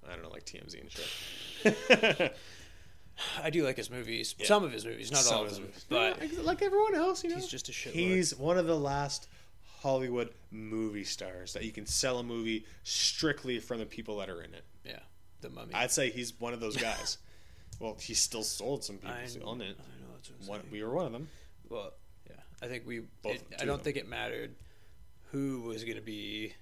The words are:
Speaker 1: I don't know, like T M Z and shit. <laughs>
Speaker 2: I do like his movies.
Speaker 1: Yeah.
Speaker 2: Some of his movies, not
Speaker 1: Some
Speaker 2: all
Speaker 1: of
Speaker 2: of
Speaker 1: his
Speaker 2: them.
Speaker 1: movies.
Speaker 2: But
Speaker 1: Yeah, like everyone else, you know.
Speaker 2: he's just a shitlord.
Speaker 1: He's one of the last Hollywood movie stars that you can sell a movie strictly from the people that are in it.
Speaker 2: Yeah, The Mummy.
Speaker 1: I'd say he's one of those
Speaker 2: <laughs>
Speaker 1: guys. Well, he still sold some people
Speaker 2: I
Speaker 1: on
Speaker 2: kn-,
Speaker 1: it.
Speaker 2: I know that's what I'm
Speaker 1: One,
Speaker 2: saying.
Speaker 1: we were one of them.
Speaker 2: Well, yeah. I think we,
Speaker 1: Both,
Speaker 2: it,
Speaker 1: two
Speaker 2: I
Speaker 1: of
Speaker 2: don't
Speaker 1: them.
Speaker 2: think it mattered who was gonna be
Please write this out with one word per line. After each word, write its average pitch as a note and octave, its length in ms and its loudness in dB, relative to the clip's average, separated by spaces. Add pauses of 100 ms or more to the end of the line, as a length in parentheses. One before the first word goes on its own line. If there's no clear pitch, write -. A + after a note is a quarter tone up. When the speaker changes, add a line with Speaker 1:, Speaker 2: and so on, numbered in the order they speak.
Speaker 1:
I E2+ 60 -8
don't E2+ 120 -8
know, D#2+ 40 -10
like - 160 -12
T - 140 -10
M - 100 -14
Z - 100 -12
and C#2 120 -14
shit. - 1500 4
<laughs> - 60 -14 (960)
Speaker 2:
I D#3 80 2
do E3 120 6
like B2+ 140 4
his G#2 140 -4
movies. A#2 480 -2
Speaker 1:
Yeah. - 80 0
Speaker 2:
Some G#3 180 8
of C#3 80 0
his A2 120 -4
movies, A2+ 280 -4
not C#3+ 80 8
Speaker 1:
Some A#2 160 8
Speaker 2:
all G#2+ 60 6
Speaker 1:
of G#2+ 40 2
Speaker 2:
of G#2 40 -2
Speaker 1:
his G2 80 -4
Speaker 2:
them. F#2+ 100 -6
Speaker 1:
movies. - 200 -14
Speaker 2:
But A2+ 440 4
Speaker 1:
Yeah, F4 100 -2
like E4 200 4
everyone G4+ 320 6
else, F4 280 4
you E4+ 80 0
know. E4+ 60 2
Speaker 2:
he's F#4 100 -2
just - 220 -6
a B2+ 40 -6
shitlord. - 200 -6
Speaker 1:
He's F3+ 440 6
one D#3+ 220 4
of E3+ 80 6
the E3 80 6
last C#3+ 540 2 (540)
Hollywood B2+ 480 4 (200)
movie A2 540 0
stars F#2 480 -6
that G2 120 -2
you A2 80 -4
can G#2+ 140 -6
sell B2+ 320 4
a A#2+ 40 0
movie A2+ 420 0 (200)
strictly - 760 2
from A#2 180 -4
the A2 80 -2
people A2 320 -6
that G2 120 -4
are E2+ 120 -6
in D#2+ 120 -12
it. E2 100 -14 (200)
Speaker 2:
Yeah, - 140 -10 (420)
The - 100 -8
Mummy. A2+ 240 -10
Speaker 1:
I'd B2 180 4
say C3 180 4
he's A#2+ 300 -4
one A#2+ 140 0
of A2+ 60 -4
those A2 160 -2
Speaker 2:
<laughs> - 60 0
Speaker 1:
guys. G#2+ 360 0 (600)
Well, A2 220 -4
he A2+ 140 -6
still A2 280 4
sold A#2+ 400 -2
some G2+ 140 -6
people G2 180 -8
Speaker 2:
I A#2+ 100 -6 (240)
Speaker 1:
on A#2+ 100 -4
Speaker 2:
kn-, G2 120 -6
Speaker 1:
it. - 80 -10
Speaker 2:
I - 220 -14
know - 140 -14
that's - 160 -16
what - 100 -16
I'm F#2+ 80 -12
Speaker 1:
One, G#2 120 -4
Speaker 2:
saying. - 120 -12
Speaker 1:
we G#2+ 100 -4
were A2 120 -2
one E3+ 120 2
of A#2+ 60 -4
them. C#3 160 -8 (400)
Speaker 2:
Well, G#2 240 -6 (360)
yeah. - 80 -14 (260)
I B2 40 -8
think A#2+ 200 -6
we, A#2+ 140 -4 (220)
Speaker 1:
Both, G#2+ 120 0
Speaker 2:
it, - 40 -6 (120)
Speaker 1:
two - 80 -10
Speaker 2:
I - 40 0
Speaker 1:
of C#3 40 2
Speaker 2:
don't C#3+ 100 2
Speaker 1:
them. C#3 80 -6
Speaker 2:
think C#3+ 140 2
it A#2 100 -6
mattered A#2 460 -4 (760)
who C#3 320 0
was A2+ 220 -4
gonna A2 160 -4
be G#2+ 600 -4